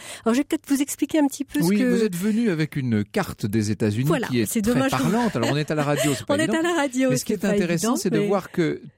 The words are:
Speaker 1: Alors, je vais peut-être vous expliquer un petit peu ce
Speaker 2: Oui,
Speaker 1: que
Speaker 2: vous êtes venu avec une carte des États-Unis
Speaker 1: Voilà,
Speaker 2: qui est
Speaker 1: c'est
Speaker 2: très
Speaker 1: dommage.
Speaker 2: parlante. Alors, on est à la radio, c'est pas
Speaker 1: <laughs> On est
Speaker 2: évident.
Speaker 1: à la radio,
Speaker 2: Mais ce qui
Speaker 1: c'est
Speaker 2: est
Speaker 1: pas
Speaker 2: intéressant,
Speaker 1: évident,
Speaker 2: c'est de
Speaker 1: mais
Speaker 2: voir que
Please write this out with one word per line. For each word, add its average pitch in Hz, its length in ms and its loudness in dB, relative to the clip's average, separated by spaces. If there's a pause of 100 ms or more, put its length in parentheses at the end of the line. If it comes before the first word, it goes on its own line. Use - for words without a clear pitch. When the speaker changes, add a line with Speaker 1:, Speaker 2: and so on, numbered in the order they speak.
(260)
Speaker 1:
Alors, 226 80 2
je 240 60 2
vais 294 40 2
peut-être - 240 -6
vous 277 140 2
expliquer - 380 -2
un 285 80 4
petit 269 180 -6
peu - 160 -4
ce 165 40 2
Speaker 2:
Oui, 196 120 4
Speaker 1:
que 208 80 2
Speaker 2:
vous 240 180 2
êtes 202 120 0
venu 214 340 0
avec 156 260 0
une 117 300 0
carte - 400 -4
des 107 260 0
États-Unis 110 340 0
Speaker 1:
Voilà, 208 220 0
Speaker 2:
qui 123 140 0
est 107 40 2
Speaker 1:
c'est 226 160 -2
Speaker 2:
très 214 120 2
Speaker 1:
dommage. 262 180 2
Speaker 2:
parlante. 240 460 0
Alors, 117 120 0
on 139 60 0
est 151 160 -2
à 160 40 -2
la 151 80 0
radio, 147 300 0
c'est - 120 -8
pas - 80 0
Speaker 1:
<laughs> - 20 0
On - 20 0
est 311 60 2
Speaker 2:
évident. 320 160 0
Speaker 1:
à 320 40 0
la 349 100 0
radio, 262 360 0
Speaker 2:
Mais 247 60 2
ce - 80 -2
qui - 80 -4
Speaker 1:
c'est 214 60 -2
Speaker 2:
est 175 40 -8
Speaker 1:
pas 196 100 0
Speaker 2:
intéressant, 185 420 0
Speaker 1:
évident, - 20 0
Speaker 2:
c'est - 140 -2
de 160 100 2
Speaker 1:
mais 208 80 0
Speaker 2:
voir 196 240 -2
que 156 300 0 (160)